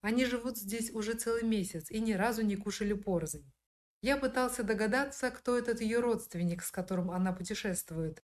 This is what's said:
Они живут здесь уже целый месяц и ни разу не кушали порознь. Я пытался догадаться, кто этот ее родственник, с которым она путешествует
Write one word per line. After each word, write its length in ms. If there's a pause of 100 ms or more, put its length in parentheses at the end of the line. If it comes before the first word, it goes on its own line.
Они 220
живут 320
здесь 340
уже 220
целый 300
месяц 460
и 100
ни 120
разу 320
не 140
кушали 360
порознь. 560 (520)
Я 160
пытался 440
догадаться, 720
кто 260
этот 240
ее 200
родственник, 600
с 100
которым 380
она 220
путешествует 880 (100)